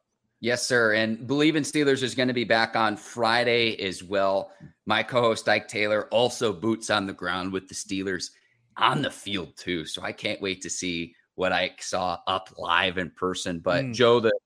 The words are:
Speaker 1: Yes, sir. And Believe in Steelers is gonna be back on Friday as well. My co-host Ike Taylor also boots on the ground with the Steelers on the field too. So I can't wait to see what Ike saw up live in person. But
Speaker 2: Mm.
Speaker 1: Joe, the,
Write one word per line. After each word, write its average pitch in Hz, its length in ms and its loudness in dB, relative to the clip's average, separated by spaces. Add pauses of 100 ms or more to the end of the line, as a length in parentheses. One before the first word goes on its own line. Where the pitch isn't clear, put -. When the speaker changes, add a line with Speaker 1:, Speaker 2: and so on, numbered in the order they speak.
(400)
Speaker 1:
Yes, 120 260 -2
sir. 117 300 4
And 113 320 0
Believe 147 280 4
in 151 80 2
Steelers 139 380 2
is 113 140 -4
gonna 127 180 0
be 120 100 0
back 113 320 2
on 107 220 2
Friday 117 840 0
as 95 240 -4
well. 98 480 0 (360)
My 107 160 2
co-host 117 440 2
Ike 107 200 2
Taylor 107 420 0
also 120 420 2
boots 110 380 -2
on 104 160 2
the 95 80 -8
ground 92 400 -4
with 92 140 -6
the - 80 -16
Steelers 95 560 -6 (460)
on 127 260 2
the 90 80 -4
field 95 460 -8
too. 85 280 -4
So - 160 -10
I 98 100 -6
can't 104 300 -6
wait 95 220 -4
to 85 80 -10
see 85 440 -6 (200)
what 92 160 0
Ike 90 320 -2
saw 90 340 -4 (100)
up 92 300 -2
live 87 400 0
in 87 140 -4
person. 90 480 -4
But 87 240 0
Speaker 2:
Mm. 127 100 -6
Speaker 1:
Joe, 117 280 6
the, 110 100 4 (140)